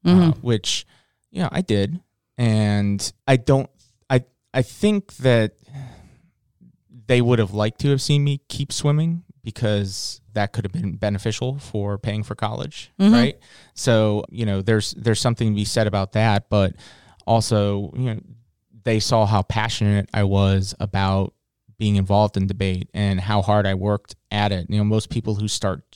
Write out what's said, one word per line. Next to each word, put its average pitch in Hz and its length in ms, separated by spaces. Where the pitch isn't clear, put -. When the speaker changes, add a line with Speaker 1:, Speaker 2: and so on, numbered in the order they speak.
Speaker 1:
uh, 175 60
Speaker 2:
Mm-hmm. 175 360
Speaker 1:
which, - 400
you - 120
know, 156 80
I 185 120
did. 110 380
And 104 720
I 135 100
don't, 135 320
I, 127 140
I 131 100
think 202 540
that 117 380
they 123 160
would 120 160
have 101 160
liked 107 260
to 143 100
have 135 120
seen 143 200
me 143 260
keep - 220
swimming 160 520
because 104 760
that 101 180
could - 140
have 92 60
been 98 240
beneficial 110 640
for 101 380
paying 107 260
for 107 120
college, - 680
Speaker 2:
Mm-hmm. 208 140
Speaker 1:
right? 240 240
So, 110 560
you 117 140
know, 98 160
there's, 107 320
there's 113 280
something 117 280
to 107 60
be 104 100
said 110 220
about 101 260
that, 107 380
but 98 240
also, 101 680
you 120 180
know, 107 60
they 110 160
saw 113 240
how 101 180
passionate 104 680
I 101 120
was 98 540
about 98 540
being 104 180
involved 101 420
in 95 120
debate 95 440
and 98 280
how 101 200
hard 104 240
I 98 100
worked 101 420
at 104 180
it. 92 180
You 104 100
know, 104 60
most 107 260
people 110 260
who 107 100
start 95 380